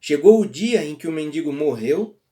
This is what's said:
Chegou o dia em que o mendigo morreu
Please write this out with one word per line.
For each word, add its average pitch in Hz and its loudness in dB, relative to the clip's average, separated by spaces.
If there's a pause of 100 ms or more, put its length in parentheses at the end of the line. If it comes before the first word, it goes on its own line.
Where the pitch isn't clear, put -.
Chegou 175 6
o 190 -2
dia 190 -2
em 151 -8
que 156 -12
o 165 -4
mendigo 151 -6
morreu 143 -2 (140)